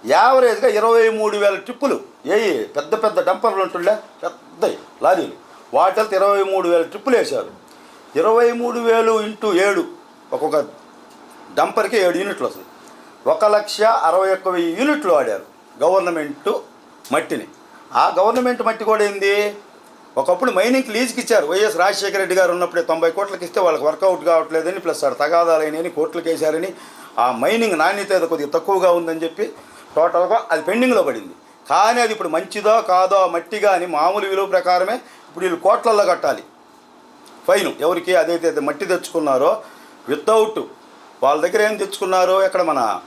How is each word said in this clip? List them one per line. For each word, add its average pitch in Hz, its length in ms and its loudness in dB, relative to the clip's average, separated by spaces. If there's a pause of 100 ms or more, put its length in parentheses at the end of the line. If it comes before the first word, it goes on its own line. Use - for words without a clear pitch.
యావరేజ్గా 226 640 4
ఇరవై 226 400 4
మూడు 214 280 -2
వేల 202 180 2
ట్రిప్పులు, 240 460 -4 (260)
ఏ 175 380 0
పెద్ద 147 380 -4
పెద్ద 220 240 0
డంపర్లు 196 360 0
ఉంటుండే, 180 360 -2 (240)
పెద్ద 170 540 -6 (260)
లారీలు, 160 300 2 (420)
వాటితో 190 420 0
ఇరవై 196 260 2
మూడు 190 260 -2
వేల 170 140 2
ట్రిప్పులు 240 340 -2
వేశారు. 123 340 -2 (680)
ఇరవై 226 360 4
మూడు 240 280 -6
వేలు 226 400 2
ఇంటూ 214 340 -4
ఏడు, 185 300 2 (480)
ఒక్కొక్క 147 280 -2 (1000)
డంపర్కి 175 400 0
ఏడు 175 200 2
యూనిట్లు 190 280 -6
వస్తుంది. 95 200 -10 (600)
ఒక 165 180 2
లక్ష 208 380 0
అరవై 190 500 2
ఒక్క 185 160 -2
వెయ్యి 170 300 -2
యూనిట్లు 285 340 0
వాడారు 113 300 0 (400)
గవర్నమెంట్ 170 680 0 (640)
మట్టిని. 156 340 -2 (460)
ఆ 147 260 2
గవర్నమెంట్ 240 440 0
మట్టి 220 220 -2
కూడా 214 200 2
ఏంది, 202 520 0 (600)
ఒకప్పుడు 180 340 0
మైనింగ్కి 247 420 0
లీజుకి 233 280 -4
ఇచ్చారు. 196 260 0
వైఎస్ 185 300 0
రాజశేఖర 196 400 0
రెడ్డి 185 180 -2
గారు 180 180 4
ఉన్నప్పుడే 175 300 -2
తొంభై 165 280 0
కోట్లకి 175 340 -6
ఇస్తే 190 160 -4
వాళ్ళకి 156 240 2
వర్కౌట్ 165 400 0
కావట్లేదని, 160 540 0
ప్లస్ 160 260 -4
ఆడ 135 80 0
తగాదాలైనని 160 760 0
కోర్టులకు 160 380 -4
వేశారని, 160 460 -2 (440)
ఆ 120 140 2
మైనింగ్ 180 460 0
నాణ్యత 190 340 0
ఏదో 175 140 2
కొద్దిగా 147 240 -4
తక్కువగా 180 420 2
ఉందని 165 300 -2
చెప్పి 165 300 -6 (440)
టోటల్గా 175 540 2
అది 160 120 -2
పెండింగ్లో 226 400 2
పడింది. 110 320 -4 (360)
కానీ 214 300 4
అది 226 120 0
ఇప్పుడు 185 160 -6
మంచిదో 202 520 0
కాదో 185 360 2
ఆ 190 100 4
మట్టి 170 340 -6
కానీ 185 260 2
మామూలు 180 420 -2
విలువ 190 180 -2
ప్రకారమే 180 480 0
ఇప్పుడు - 500 -12
వీళ్ళు 180 160 -2
కోట్లల్లో 214 440 2
కట్టాలి 160 380 -2 (1040)
ఫైన్. 185 320 2
ఎవరికి 170 360 0
అదైతే 165 320 0
అది 147 120 -2
మట్టి 147 260 -4
తెచ్చుకున్నారో 160 760 0 (480)
without, 214 500 0 (600)
వాళ్ళ 143 200 2
దగ్గర 180 200 0
ఏం 214 140 0
తెచ్చుకున్నారో, 190 680 0
ఎక్కడ 185 200 0
మన 120 440 -2